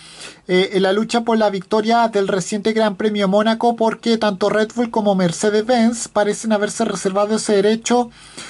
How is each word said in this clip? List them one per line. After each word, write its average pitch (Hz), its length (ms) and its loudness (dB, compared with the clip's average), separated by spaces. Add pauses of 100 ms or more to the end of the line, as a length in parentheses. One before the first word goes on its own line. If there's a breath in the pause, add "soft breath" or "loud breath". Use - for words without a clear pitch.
(480 loud breath)
eh, 185 260 2
en 190 100 2
la 190 100 4
lucha 220 280 0
por 233 160 0
la 214 120 2
victoria 220 580 0
del 202 200 0
reciente 202 460 -2
Gran 214 240 0
Premio 208 300 0
Mónaco, 226 480 2
porque 226 420 0
tanto 208 320 0
Red 214 260 0
Bull 233 160 -2
como 208 240 0
Mercedes-Benz 220 920 0
parecen 208 420 -2
haberse 208 340 -2
reservado 202 500 -2
ese 214 200 0
derecho 226 560 2 (380 loud breath)